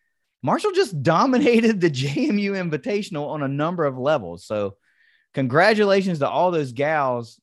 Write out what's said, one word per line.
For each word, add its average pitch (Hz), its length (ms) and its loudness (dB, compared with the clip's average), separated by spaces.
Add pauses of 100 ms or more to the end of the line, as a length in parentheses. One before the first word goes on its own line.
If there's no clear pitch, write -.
(440)
Marshall 320 280 0
just 269 320 -2
<laughs> - 0 -
dominated 226 760 4
the 175 80 4
J 143 400 -2
M 208 80 0
U 202 160 -2
Invitational 175 760 -4
on 151 120 -6
a 139 60 -2
number 156 380 -2
of 131 120 -2
levels. 123 480 -2
So 104 320 -4 (560)
congratulations 190 880 2
to 135 100 0
all 170 220 0
those 151 220 -2
gals. 131 680 -2